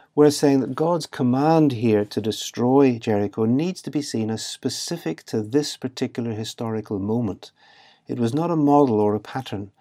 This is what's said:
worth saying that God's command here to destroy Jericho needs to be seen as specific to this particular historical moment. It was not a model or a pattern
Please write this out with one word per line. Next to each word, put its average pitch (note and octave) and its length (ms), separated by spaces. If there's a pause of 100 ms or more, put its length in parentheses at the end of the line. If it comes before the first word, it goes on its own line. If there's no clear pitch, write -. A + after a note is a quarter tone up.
(140)
worth D3 220
saying C#3 240
that B2+ 160
God's E3 320
command D3 640
here A2 340
to - 160
destroy B2 760
Jericho G#2 460
needs D3+ 360
to - 80
be D3+ 140
seen A2 260
as A2 160
specific - 800
to A2+ 180
this C3 360
particular A#2+ 560
historical A2 640
moment. G#2+ 520 (560)
It B2 120
was A#2 140
not E3 180
a E3+ 40
model C#3+ 440
or G#2 160
a G#2 40
pattern G#2 600